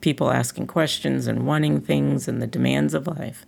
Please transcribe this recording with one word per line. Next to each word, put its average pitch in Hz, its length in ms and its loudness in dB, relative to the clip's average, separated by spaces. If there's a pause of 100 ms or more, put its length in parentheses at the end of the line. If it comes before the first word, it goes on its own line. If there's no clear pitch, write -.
people 131 300 2
asking 123 360 0
questions 131 600 0
and 117 200 0
wanting 147 320 2
things 143 480 0
and 120 140 -4
the 120 40 -4
demands 131 480 2
of 151 140 -2
life, 147 400 -8